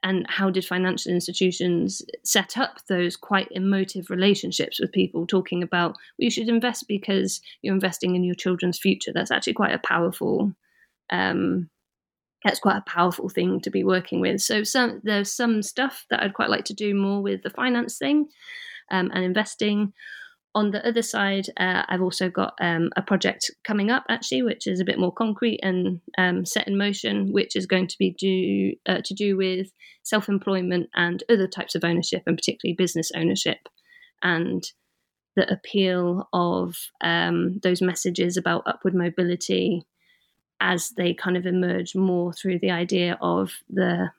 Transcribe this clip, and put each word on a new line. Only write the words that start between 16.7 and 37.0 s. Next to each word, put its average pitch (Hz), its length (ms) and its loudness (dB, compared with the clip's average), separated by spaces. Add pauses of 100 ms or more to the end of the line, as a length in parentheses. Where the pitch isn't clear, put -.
do 208 200 0
more 196 260 2
with 196 220 -2
the - 80 -6
finance 240 480 -2
thing, 294 300 2 (640)
um, 185 200 2
and 185 120 0
investing. 208 680 0 (640)
On 208 160 2
the 202 160 -4
other 233 160 0
side, 196 460 0 (100)
uh, 185 280 2
I've 185 140 0
also 185 300 0
got, - 320 -2
um, 170 340 2
a - 60 0
project - 480 0 (120)
coming 208 280 0
up 247 180 0
actually, 247 320 -2
which 240 260 -2
is 185 140 0
a 185 60 2
bit - 120 0
more 180 140 2
concrete 220 500 0
and, 185 380 0 (160)
um, 180 300 2
set - 200 -2
in 196 120 0
motion, 202 520 0
which 196 260 0
is 185 100 -2
going 185 220 2
to - 100 -10
be 180 200 2
do, 190 560 0 (160)
uh, 185 140 0
to - 80 -8
do 202 240 0
with 185 300 -2 (360)
self-employment 190 920 0
and 175 340 0
other 202 180 4
types - 280 -8
of 170 100 0
ownership, 170 420 0
and 165 120 2
particularly - 360 -2
business 170 400 -2
ownership, 170 540 -2 (540)
and 175 500 -2 (600)
the - 180 4
appeal 185 800 0
of, 175 460 0 (240)